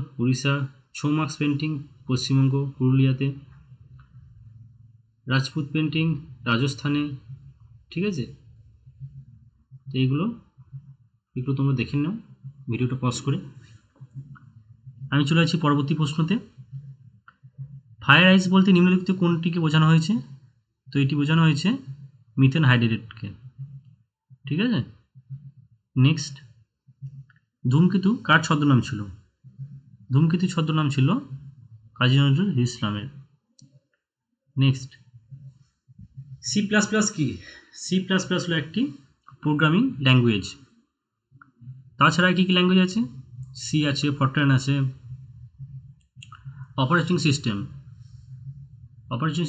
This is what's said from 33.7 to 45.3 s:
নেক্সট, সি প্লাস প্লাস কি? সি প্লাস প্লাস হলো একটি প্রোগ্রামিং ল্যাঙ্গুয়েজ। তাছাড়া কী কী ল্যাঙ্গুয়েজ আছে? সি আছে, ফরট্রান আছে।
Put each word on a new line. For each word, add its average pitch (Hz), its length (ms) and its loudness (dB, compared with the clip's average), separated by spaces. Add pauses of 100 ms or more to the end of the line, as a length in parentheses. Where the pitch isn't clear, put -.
নেক্সট, 131 340 0 (1600)
সি - 100 -2 (100)
প্লাস 208 220 2
প্লাস 214 160 0 (100)
কি? 151 100 -2 (560)
সি 175 120 -6 (120)
প্লাস 185 220 0
প্লাস 180 180 -2
হলো 170 160 -2
একটি 208 180 -6 (600)
প্রোগ্রামিং 151 400 2 (220)
ল্যাঙ্গুয়েজ। 120 400 4 (1500)
তাছাড়া 160 380 4
কী 185 100 2
কী 185 100 -2
ল্যাঙ্গুয়েজ 185 300 4
আছে? 220 140 -4 (640)
সি 151 140 -2 (120)
আছে, 143 160 -2 (120)
ফরট্রান 139 400 0
আছে। 139 160 -2 (2000)